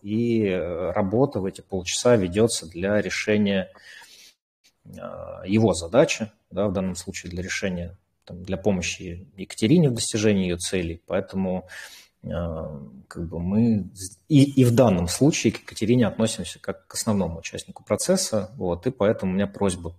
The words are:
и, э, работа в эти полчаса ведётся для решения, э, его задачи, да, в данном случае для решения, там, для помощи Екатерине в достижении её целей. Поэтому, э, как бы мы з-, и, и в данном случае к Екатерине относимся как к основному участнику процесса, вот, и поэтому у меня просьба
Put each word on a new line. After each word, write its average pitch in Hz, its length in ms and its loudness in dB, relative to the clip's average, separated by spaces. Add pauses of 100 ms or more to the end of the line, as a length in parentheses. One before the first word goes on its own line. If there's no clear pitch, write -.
и, 113 420 0
э, 87 480 -2
работа 104 480 0
в 92 40 -4
эти 95 160 -8
полчаса 98 560 0
ведётся 95 520 2
для 95 320 -2
решения, 101 680 0 (1160)
э, - 40 -20 (560)
его 104 280 6
задачи, 104 560 2 (200)
да, 98 180 0
в 95 40 -2
данном 92 240 -2
случае - 340 -12
для 90 120 -8
решения, 90 540 -6 (280)
там, 87 180 -16
для 92 140 -6
помощи 90 800 -4
Екатерине 147 540 2
в 120 40 -2
достижении 104 500 2
её 87 120 -2
целей. 85 500 -4
Поэтому, 92 640 -4 (540)
э, - 60 -12 (800)
как 85 200 -10
бы 82 120 -8
мы 101 540 0
з-, - 220 -14 (120)
и, 139 160 8
и 135 200 4
в 120 100 4
данном 95 340 6
случае 131 440 2
к - 60 -4
Екатерине 117 480 2
относимся 98 540 -4
как - 260 -12
к - 80 -18
основному 90 460 -2
участнику - 440 -14
процесса, 110 720 0
вот, 87 300 -4
и 127 40 -2
поэтому 101 420 0
у - 20 -2
меня 98 140 0
просьба 87 500 -4